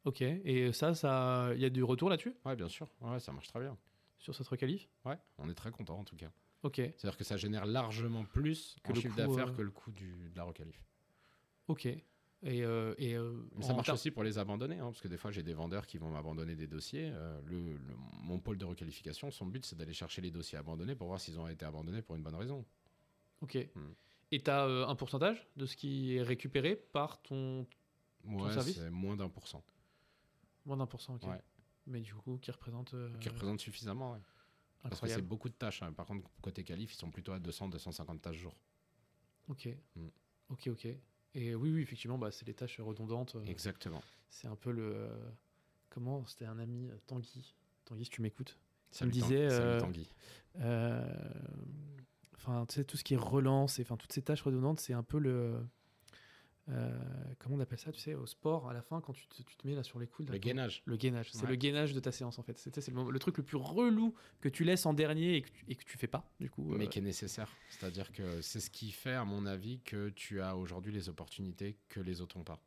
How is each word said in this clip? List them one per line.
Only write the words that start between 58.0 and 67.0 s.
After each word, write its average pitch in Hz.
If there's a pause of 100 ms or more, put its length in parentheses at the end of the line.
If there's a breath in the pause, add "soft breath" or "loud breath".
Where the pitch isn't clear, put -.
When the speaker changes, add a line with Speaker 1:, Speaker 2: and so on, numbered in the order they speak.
Speaker 1:
sais, 151
au 135
sport, 151
à -
la 120
fin, 160
quand 139
tu -
te, -
tu -
te -
mets 143
là 135
sur -
les 120
coudes, 147
là, -
Speaker 2:
Le 101
Speaker 1:
quand 98
Speaker 2:
gainage. 123
Speaker 1:
Le 117
gainage. 120
C'est 110
Speaker 2:
Ouais. 120
Speaker 1:
le 131
gainage 143
de 135
ta 127
séance, 120
en -
fait. -
C'est, -
tu -
sais, 147
c'est 131
le 127
mo-, 127
le 131
truc 180
le 156
plus 139
relou 220 (260 loud breath)
que 143
tu 160
laisses 180
en 151
dernier 156
et 131
que -
tu, -
et 131
que -
tu -
fais 120
pas, -
du 127
coup, - (120)
Speaker 2:
Mais 104
Speaker 1:
euh. -
Speaker 2:
qui -